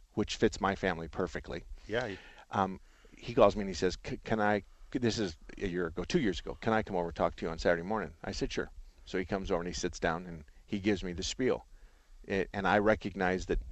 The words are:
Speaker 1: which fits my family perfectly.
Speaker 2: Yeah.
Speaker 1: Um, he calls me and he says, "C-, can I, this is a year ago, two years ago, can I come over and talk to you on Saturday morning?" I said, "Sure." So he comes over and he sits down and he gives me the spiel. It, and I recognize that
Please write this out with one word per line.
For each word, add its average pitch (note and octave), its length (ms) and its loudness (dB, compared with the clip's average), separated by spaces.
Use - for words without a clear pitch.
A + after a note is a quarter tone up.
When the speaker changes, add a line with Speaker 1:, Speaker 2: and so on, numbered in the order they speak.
Speaker 1:
which - 220 -2
fits - 260 4
my G2 140 2
family E2 320 -2
perfectly. E2 560 -4
Speaker 2:
Yeah. A2+ 220 -4
Speaker 1:
Um, F#2+ 280 0
he - 180 -10
calls G2+ 220 8
me G#2 60 -2
and G2 80 -4
he F#2 60 -4
says, F#2 300 0
"C-, - 180 -6
can A2 160 0
I, G#2 240 4
this A#2 280 0
is F#2 160 -2
a G2 60 -2
year F2 200 -2
ago, F2 160 -6
two F3 160 0
years F#2+ 200 0
ago, - 220 -10
can A2+ 120 0
I A2 80 4
come F#2+ 140 -4
over F2 120 0
and E2 80 -8
talk F2 220 2
to G2+ 80 -6
you E2 60 -2
on E2 80 -6
Saturday E2+ 240 4
morning?" F#2+ 280 -4
I - 80 -6
said, - 200 -4
"Sure." - 180 -2
So - 120 -6
he F#2 80 -2
comes F#2+ 260 -2
over E2+ 100 2
and F2 60 -6
he F2 60 -4
sits - 260 -4
down F2 280 0
and D#2+ 160 -12
he G#2+ 140 -4
gives F#2+ 240 2
me F2+ 100 -4
the F2+ 100 -6
spiel. - 420 0
It, G2 280 0
and G2+ 140 0
I G2 120 6
recognize F#2+ 680 2
that - 120 2